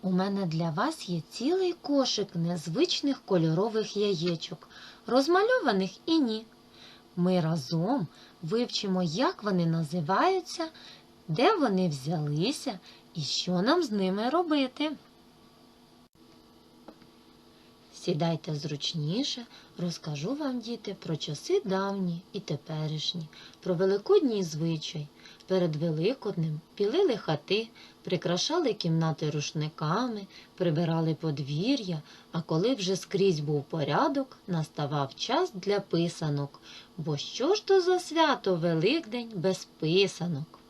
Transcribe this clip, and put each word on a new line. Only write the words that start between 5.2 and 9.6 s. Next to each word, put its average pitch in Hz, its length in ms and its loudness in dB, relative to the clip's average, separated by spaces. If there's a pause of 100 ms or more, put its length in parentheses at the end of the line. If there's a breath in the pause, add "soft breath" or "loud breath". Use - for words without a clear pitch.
і 330 140 4
ні. 220 260 0 (720 loud breath)
Ми 180 260 4
разом 165 640 0 (340 loud breath)
вивчимо, 190 640 -2
як 220 400 0
вони 185 220 2